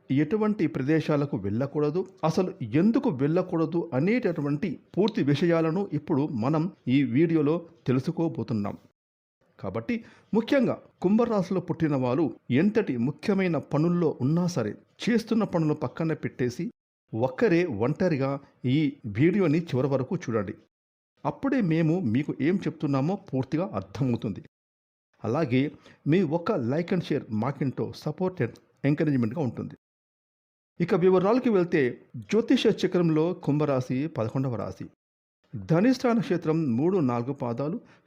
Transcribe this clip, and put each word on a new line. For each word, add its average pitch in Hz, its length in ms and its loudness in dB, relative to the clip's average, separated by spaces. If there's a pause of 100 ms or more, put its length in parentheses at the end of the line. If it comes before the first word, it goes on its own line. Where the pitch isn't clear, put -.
(100)
ఎటువంటి 202 560 2
ప్రదేశాలకు 147 680 0
వెళ్ళకూడదు, 139 720 -2 (180)
అసలు 180 380 0
ఎందుకు 196 480 2
వెళ్ళకూడదు 165 840 0
అనేటటువంటి 160 880 0 (180)
పూర్తి 208 240 2
విషయాలను 165 680 2
ఇప్పుడు 147 340 0
మనం 151 460 0 (160)
ఈ 135 140 4
వీడియోలో 156 640 2 (200)
తెలుసుకోబోతున్నాం. 127 920 -2 (800)
కాబట్టి 220 440 -6 (300)
ముఖ్యంగా 220 480 0 (200)
కుంభరాశిలో 208 580 2
పుట్టిన 160 360 -2
వారు 127 400 0 (140)
ఎంతటి 185 460 2
ముఖ్యమైన 170 640 0
పనుల్లో 165 600 0
ఉన్నా 165 260 0
సరే, 113 280 -4 (340)
చేస్తున్న 226 360 0
పనులు 160 300 0
పక్కన 156 380 -4
పెట్టేసి 135 580 -4 (440)
ఒక్కరే 165 500 2
ఒంటరిగా 139 760 0 (240)
ఈ 139 420 0
వీడియోని 160 540 2
చివరి 139 280 -2
వరకు 135 280 -2
చూడండి. 110 380 -4 (720)
అప్పుడే 262 360 0
మేము 165 400 2
మీకు 131 400 -2
ఏం 175 160 0
చెప్తున్నామో 151 600 -2
పూర్తిగా 151 580 -4
అర్థమవుతుంది. 117 680 -4 (840)
అలాగే 131 480 0 (340)
మీ 170 160 4
ఒక్క 170 300 -2
like 151 400 -2
and 180 100 0
share 139 280 -2
మాకింటో 113 640 -4 (160)
support 180 320 -4
and 117 120 0 (320)
ఎంకరేజ్‌మెంట్‌గా 147 580 0
ఉంటుంది. 104 320 -6 (1040)
ఇక 175 140 2
వివరాలకి 190 560 4
వెళ్తే 170 500 2 (160)
జ్యోతిష 233 500 2
చక్రంలో 175 680 2
కుంభరాశి 143 720 -2
పదకొండవ 127 500 -4
రాశి. 98 300 -8 (720)
ధనిష్ట 180 500 2
నక్షత్రం 165 680 0
మూడు, 180 220 2
నాలుగు 120 340 0
పాదాలు, 135 480 -4 (260)